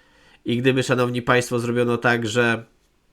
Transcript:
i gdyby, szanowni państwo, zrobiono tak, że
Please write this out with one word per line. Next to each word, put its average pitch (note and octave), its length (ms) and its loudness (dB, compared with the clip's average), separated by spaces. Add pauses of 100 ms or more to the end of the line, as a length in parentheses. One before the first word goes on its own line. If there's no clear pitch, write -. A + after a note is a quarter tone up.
(460)
i A#2+ 120 -2
gdyby, B2+ 260 2
szanowni B2 380 0
państwo, B2 380 0
zrobiono A#2+ 380 0
tak, A#2+ 300 0
że A#2 380 0 (480)